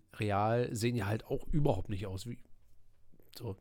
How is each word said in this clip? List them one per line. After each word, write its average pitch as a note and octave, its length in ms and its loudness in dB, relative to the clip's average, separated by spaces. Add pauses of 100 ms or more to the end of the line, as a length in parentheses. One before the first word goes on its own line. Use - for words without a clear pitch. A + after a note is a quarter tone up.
(140)
Real A2 600 2
sehen A#2+ 220 0
ja G2+ 100 -2
halt A2 200 -2
auch - 220 -2
überhaupt C#3+ 420 4
nicht G2+ 180 -4
aus F#2+ 180 -6
wie, A#2+ 120 -10 (1000)
so, A#2 240 -8